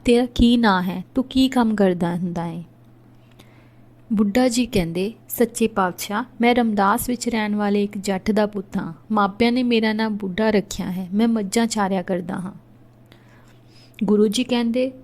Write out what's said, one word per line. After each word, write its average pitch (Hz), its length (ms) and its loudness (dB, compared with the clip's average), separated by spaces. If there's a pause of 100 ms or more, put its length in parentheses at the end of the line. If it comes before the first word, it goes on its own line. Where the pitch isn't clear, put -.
ਤੇਰਾ 240 220 4
ਕੀ 240 300 4
ਨਾਂ 202 260 4
ਹੈ? 185 220 -4 (100)
ਤੂੰ 254 160 0
ਕੀ 262 180 4
ਕੰਮ 240 260 2
ਕਰਦਾ 175 420 2
ਹੁੰਦਾ 170 300 -4
ਹੈ?" 170 180 -10 (1500)
ਬੁੱਢਾ 220 360 2
ਜੀ 240 180 0
ਕਹਿੰਦੇ, 180 460 -2 (160)
"ਸੱਚੇ 226 380 0
ਪਾਤਸ਼ਾਹ, 208 580 -4 (160)
ਮੈਂ 240 140 4
ਰਮਦਾਸ 220 540 2
ਵਿੱਚ 247 200 -4
ਰਹਿਣ 214 260 -2
ਵਾਲੇ 202 300 0
ਇੱਕ 208 140 -6
ਜੱਟ 190 320 -4
ਦਾ 208 160 2
ਪੁੱਤ 208 300 -8
ਹਾਂ। - 160 -6 (200)
ਮਾਪਿਆਂ 214 400 2
ਨੇ 254 100 0
ਮੇਰਾ 226 300 2
ਨਾਂ 220 180 -2
ਬੁੱਢਾ 202 400 -2
ਰੱਖਿਆ 196 420 -2
ਹੈ। 180 220 -8
ਮੈਂ 220 140 2
ਮੱਝਾਂ 226 380 0
ਚਾਰਿਆ 196 360 -2
ਕਰਦਾ 180 320 -6
ਹਾਂ।" 180 180 -8 (1500)
ਗੁਰੂ 208 240 4
ਜੀ 240 160 -2
ਕਹਿੰਦੇ, 240 480 -2 (120)